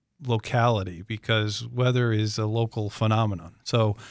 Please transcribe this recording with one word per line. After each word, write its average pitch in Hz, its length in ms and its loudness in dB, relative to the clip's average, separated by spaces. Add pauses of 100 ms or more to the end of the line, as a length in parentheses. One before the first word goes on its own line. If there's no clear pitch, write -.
(260)
locality, 110 760 0
because 107 640 -2
weather 123 440 2
is 107 280 0
a 107 80 0
local 110 420 -2
phenomenon. 107 680 0 (100)
So, 110 340 2 (120)